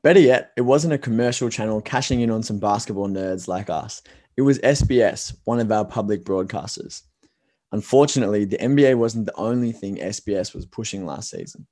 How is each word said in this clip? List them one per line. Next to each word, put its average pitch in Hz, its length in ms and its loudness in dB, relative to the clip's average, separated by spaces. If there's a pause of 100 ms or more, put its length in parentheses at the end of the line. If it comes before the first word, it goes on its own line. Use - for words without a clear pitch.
Better 185 180 8
yet, 127 380 6
it 127 40 0
wasn't 147 320 2
a 139 40 0
commercial 120 520 0
channel 110 300 -4
cashing 127 420 -2
in 117 100 2
on 113 120 -2
some 104 160 -6
basketball 101 480 -2
nerds 95 400 -6
like 92 220 -6
us. 82 320 -8 (340)
It 135 60 0
was 139 220 4
S 139 200 4
B 123 180 4
S, - 320 0 (120)
one 117 160 0
of 110 100 -2
our 107 140 0
public 104 400 -4
broadcasters. 95 760 -6 (680)
Unfortunately, 107 720 2
the 101 160 -4
N 131 160 0
B 143 120 6
A 131 80 6
wasn't 117 300 -2
the 95 100 -8
only 117 360 -2
thing 101 300 -10
S 95 180 -8
B 101 160 -4
S 95 180 -4
was - 120 -12
pushing 98 400 -10
last 78 240 -10
season. - 420 -14